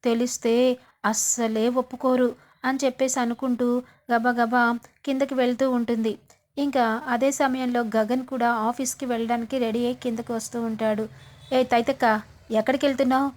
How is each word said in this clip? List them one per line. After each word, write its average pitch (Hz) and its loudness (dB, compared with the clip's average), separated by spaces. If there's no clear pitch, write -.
తెలిస్తే 247 2
అస్సలే 220 0
ఒప్పుకోరు" 254 0
అని 262 -2
చెప్పేసి 262 0
అనుకుంటూ 240 0
గబగబా 233 2
కిందకి 277 0
వెళ్తూ 254 2
ఉంటుంది. 226 0
ఇంకా 254 2
అదే 247 2
సమయంలో 254 0
గగన్ 226 0
కూడా 233 0
ఆఫీస్కి 240 -2
వెళ్ళడానికి 233 -2
రెడీ 233 0
అయ్యి 240 0
కిందకి 240 -6
వస్తూ 233 -6
ఉంటాడు. 220 -2
"ఏ 254 4
తైతక్క, 233 2
ఎక్కడికి 262 0
వెళ్తున్నావు?" 269 2